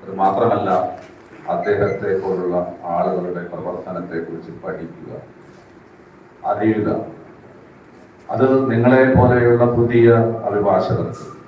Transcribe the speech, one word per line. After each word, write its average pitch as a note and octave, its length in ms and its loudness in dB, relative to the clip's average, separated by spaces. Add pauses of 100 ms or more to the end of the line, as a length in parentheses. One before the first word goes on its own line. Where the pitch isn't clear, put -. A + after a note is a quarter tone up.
അത് F#2+ 100 -12 (100)
മാത്രമല്ല, - 480 0 (840)
അദ്ദേഹത്തെ G2+ 560 -2 (120)
പോലുള്ള F2+ 360 -2 (380)
ആളുകളുടെ F2+ 560 -2
പ്രവർത്തനത്തെ F2 720 -10
കുറിച്ച് E2 260 -14 (120)
പഠിക്കുക, - 480 -12 (1400)
അറിയുക. G#2 380 0 (1400)
അത് B2+ 140 2 (240)
നിങ്ങളെ B2 300 4 (140)
പോലെയുള്ള A#2+ 500 4 (120)
പുതിയ A#2 300 4 (420)
അഭിഭാഷകർക്ക് - 760 -2 (200)